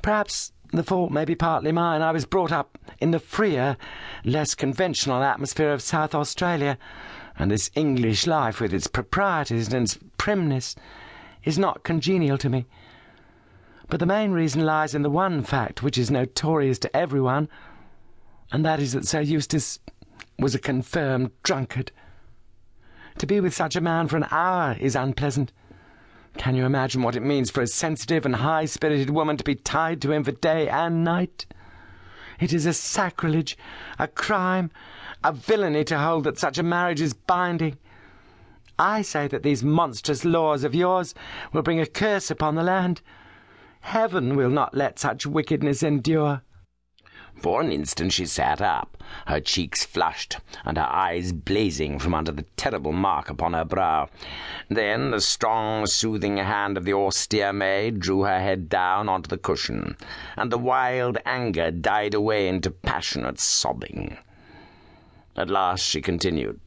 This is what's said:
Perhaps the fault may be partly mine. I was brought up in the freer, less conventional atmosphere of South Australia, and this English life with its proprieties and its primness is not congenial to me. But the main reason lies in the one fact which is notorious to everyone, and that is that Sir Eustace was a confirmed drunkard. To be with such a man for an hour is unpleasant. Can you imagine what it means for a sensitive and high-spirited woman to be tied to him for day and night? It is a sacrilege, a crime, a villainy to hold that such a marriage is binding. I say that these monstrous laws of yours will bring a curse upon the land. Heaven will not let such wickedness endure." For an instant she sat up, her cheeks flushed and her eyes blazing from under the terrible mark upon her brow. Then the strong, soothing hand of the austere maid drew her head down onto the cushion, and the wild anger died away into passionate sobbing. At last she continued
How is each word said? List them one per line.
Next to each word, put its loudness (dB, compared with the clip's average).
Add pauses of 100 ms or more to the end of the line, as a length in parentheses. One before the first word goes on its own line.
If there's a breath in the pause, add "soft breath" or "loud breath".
Perhaps -2 (200)
the 2
fault 0
may 2
be 0
partly 2
mine. 2
I 2
was -2
brought 0
up -2 (220 loud breath)
in 4
the 2
freer, 0 (480 loud breath)
less 0
conventional 0
atmosphere 0
of 0
South 0
Australia, 0 (600 loud breath)
and 2
this 0
English 2
life 2
with 0
its -2
proprieties 0
and 2
its -2 (180)
primness 0 (680 loud breath)
is 0
not 0
congenial 2
to 0
me. 0 (1200 loud breath)
But 0
the 0
main 2
reason 2
lies 2
in 0
the 2
one 2
fact -2
which 0
is 2
notorious 2
to -4
everyone, 2 (1000 loud breath)
and 2
that 2
is 0
that -2
Sir 0
Eustace 0 (600)
was 2
a -2
confirmed 0 (120)
drunkard. -2 (1300 loud breath)
To -2
be 2
with 0
such -2
a 2
man 2
for 0
an 0
hour 2
is 0
unpleasant. 0 (840 loud breath)
Can 0
you 2
imagine 2
what 2
it -2
means 2
for 0
a 2
sensitive 0
and 2
high-spirited 2
woman 2
to -8
be 0
tied 0
to 2
him 2
for 0
day 2
and 2
night? 0 (960 loud breath)
It 2
is 2
a 2
sacrilege, 0 (420 loud breath)
a 2
crime, 0 (520 loud breath)
a 4
villainy 2
to 0
hold 2
that -2
such 0
a 0
marriage 0
is 0
binding. 0 (1040 loud breath)
I 2
say -2
that -2
these 2
monstrous 2
laws 4
of 0
yours 2 (380 loud breath)
will 0
bring 2
a 2
curse 0
upon 0
the 0
land. 2 (800 loud breath)
Heaven 0
will 4
not 2
let 0
such -2
wickedness 0
endure." 2 (1000 loud breath)
For 2
an 0
instant -2
she -2
sat 0
up, -2 (280 loud breath)
her 0
cheeks -2
flushed -2 (260 loud breath)
and -2
her 0
eyes 0
blazing 0
from -2
under 0
the -8 (100)
terrible -2
mark 0
upon -2
her 0
brow. 0 (600 loud breath)
Then 0
the 0
strong, 0
soothing 0
hand -2
of -6
the 0
austere 0
maid 0
drew 2
her 2
head 0
down 0
onto -2
the -4
cushion, -4 (420 loud breath)
and -2
the 0
wild 0
anger 0
died 0
away 2
into 0
passionate -4
sobbing. -2 (1200 loud breath)
At -4
last 0
she -2
continued -2